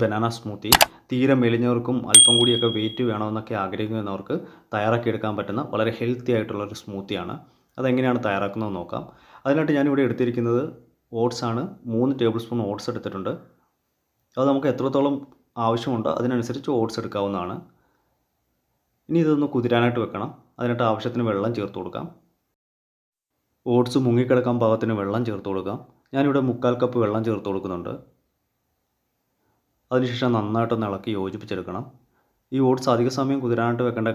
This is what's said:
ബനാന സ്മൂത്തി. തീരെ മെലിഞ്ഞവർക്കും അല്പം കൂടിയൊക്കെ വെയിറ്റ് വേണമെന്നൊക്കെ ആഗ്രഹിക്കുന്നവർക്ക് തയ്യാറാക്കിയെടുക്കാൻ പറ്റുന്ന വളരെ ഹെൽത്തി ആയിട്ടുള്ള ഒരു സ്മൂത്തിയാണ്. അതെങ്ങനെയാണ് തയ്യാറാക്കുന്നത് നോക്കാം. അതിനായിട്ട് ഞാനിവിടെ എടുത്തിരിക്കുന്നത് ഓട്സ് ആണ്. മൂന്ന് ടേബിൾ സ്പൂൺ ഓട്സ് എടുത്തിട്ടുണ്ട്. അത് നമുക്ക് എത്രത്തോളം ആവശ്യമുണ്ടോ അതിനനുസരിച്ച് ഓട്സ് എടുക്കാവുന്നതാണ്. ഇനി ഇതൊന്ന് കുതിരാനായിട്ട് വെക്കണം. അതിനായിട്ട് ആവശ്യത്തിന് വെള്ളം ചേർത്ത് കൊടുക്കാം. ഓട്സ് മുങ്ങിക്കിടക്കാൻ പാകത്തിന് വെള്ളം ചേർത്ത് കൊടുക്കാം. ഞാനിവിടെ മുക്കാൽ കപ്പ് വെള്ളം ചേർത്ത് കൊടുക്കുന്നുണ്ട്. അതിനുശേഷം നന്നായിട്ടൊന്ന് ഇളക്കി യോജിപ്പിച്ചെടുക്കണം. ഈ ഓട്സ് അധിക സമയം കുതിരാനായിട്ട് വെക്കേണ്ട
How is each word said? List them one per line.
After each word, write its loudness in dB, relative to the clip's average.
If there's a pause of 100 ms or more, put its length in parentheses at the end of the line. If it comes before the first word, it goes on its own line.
ബനാന 2 (100)
സ്മൂത്തി. -8 (420)
തീരെ 4
മെലിഞ്ഞവർക്കും 0 (140)
അല്പം 10
കൂടിയൊക്കെ 2
വെയിറ്റ് -2
വേണമെന്നൊക്കെ -4
ആഗ്രഹിക്കുന്നവർക്ക് -6 (380)
തയ്യാറാക്കിയെടുക്കാൻ 0
പറ്റുന്ന -4 (100)
വളരെ 0
ഹെൽത്തി -2
ആയിട്ടുള്ള -2
ഒരു -12
സ്മൂത്തിയാണ്. -8 (440)
അതെങ്ങനെയാണ് 2
തയ്യാറാക്കുന്നത് -2
നോക്കാം. -8 (400)
അതിനായിട്ട് 2
ഞാനിവിടെ 2
എടുത്തിരിക്കുന്നത് 0 (600)
ഓട്സ് -2
ആണ്. -2 (300)
മൂന്ന് 2
ടേബിൾ 2
സ്പൂൺ -2
ഓട്സ് -6
എടുത്തിട്ടുണ്ട്. -6 (1040)
അത് 2
നമുക്ക് 2
എത്രത്തോളം 2 (500)
ആവശ്യമുണ്ടോ 0
അതിനനുസരിച്ച് -2
ഓട്സ് -2
എടുക്കാവുന്നതാണ്. -4 (1500)
ഇനി 4
ഇതൊന്ന് 4
കുതിരാനായിട്ട് 2
വെക്കണം. -6 (280)
അതിനായിട്ട് 0
ആവശ്യത്തിന് -2
വെള്ളം 0
ചേർത്ത് -6
കൊടുക്കാം. -8 (1700)
ഓട്സ് 4
മുങ്ങിക്കിടക്കാൻ 4
പാകത്തിന് 2
വെള്ളം -2
ചേർത്ത് -6
കൊടുക്കാം. -4 (340)
ഞാനിവിടെ 2
മുക്കാൽ 2
കപ്പ് 2
വെള്ളം 0
ചേർത്ത് -2
കൊടുക്കുന്നുണ്ട്. -6 (2000)
അതിനുശേഷം 0
നന്നായിട്ടൊന്ന് 0
ഇളക്കി -6
യോജിപ്പിച്ചെടുക്കണം. -6 (720)
ഈ 2
ഓട്സ് 2
അധിക 4
സമയം 0
കുതിരാനായിട്ട് 0
വെക്കേണ്ട -2